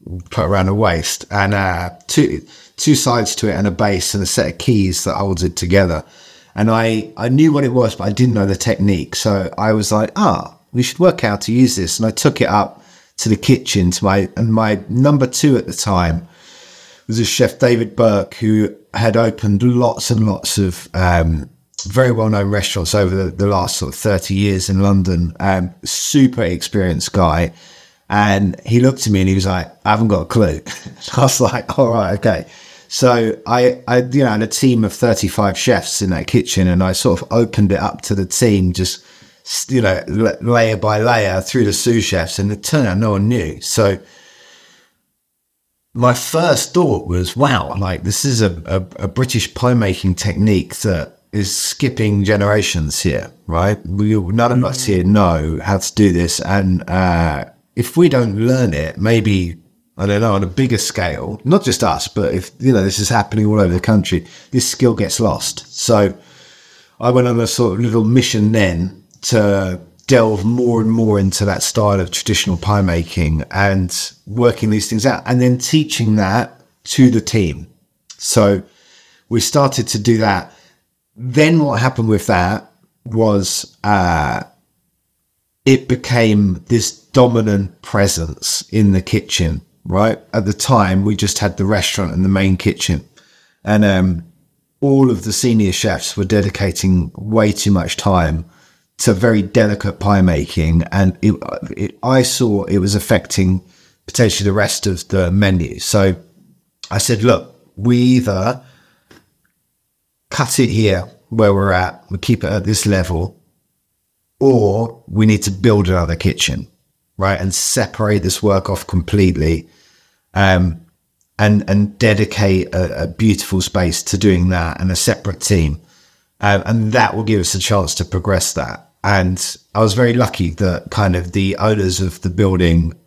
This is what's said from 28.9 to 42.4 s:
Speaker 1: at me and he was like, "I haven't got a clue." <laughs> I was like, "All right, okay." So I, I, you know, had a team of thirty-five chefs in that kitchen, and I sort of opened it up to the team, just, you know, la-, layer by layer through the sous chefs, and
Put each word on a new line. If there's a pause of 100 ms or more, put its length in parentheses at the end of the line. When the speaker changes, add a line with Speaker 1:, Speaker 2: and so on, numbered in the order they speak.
Speaker 1:
at
me
and
he
was
like, (140)
"I
haven't
got
a
clue." (260)
<laughs>
I
was
like,
"All
right,
okay." (400)
So
I,
I,
you
know,
had
a
team
of
thirty-five
chefs
in
that
kitchen,
and
I
sort
of
opened
it
up
to
the
team,
just, (640)
you
know,
la-,
layer
by
layer
through
the
sous
chefs,
and